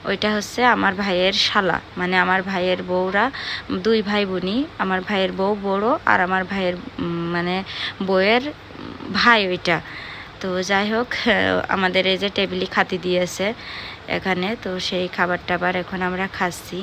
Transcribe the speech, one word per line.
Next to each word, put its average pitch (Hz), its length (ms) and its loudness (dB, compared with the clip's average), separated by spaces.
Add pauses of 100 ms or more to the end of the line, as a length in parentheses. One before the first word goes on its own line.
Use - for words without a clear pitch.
ওইটা 202 300 -2
হচ্ছে 208 300 -4
আমার 196 300 4
ভাইয়ের 190 380 2
শালা, 196 460 2 (180)
মানে 180 200 0
আমার 185 260 4
ভাইয়ের 185 400 0
বউরা 185 420 2 (580)
দুই 220 200 4
ভাই 208 220 0
বোনই, 185 340 0 (200)
আমার 190 220 0
ভাইয়ের 190 320 0
বউ 190 200 2 (100)
বড় 196 240 0 (200)
আর 208 140 4
আমার 185 240 2
ভাইয়ের, 185 300 0 (240)
উম, 170 340 -2
মানে 175 220 0 (480)
বউয়ের 196 420 4 (680)
ভাই 220 340 6
ওইটা। 175 300 2 (640)
তো 190 80 -4 (140)
যাই 196 280 2
হোক, 240 220 0
আহ, - 160 0 (400)
আমাদের 185 380 2
এই 190 120 2
যে 196 100 -2
টেবিলে 185 380 -2
খাতি 190 320 0
দিয়েছে 180 480 0 (600)
এখানে, 180 400 -2 (140)
তো 196 160 -4
সেই 180 300 -2
খাবার 175 380 0
টাবার 180 300 0
এখন 180 260 -4
আমরা 185 240 -2
খাচ্ছি। 175 560 -6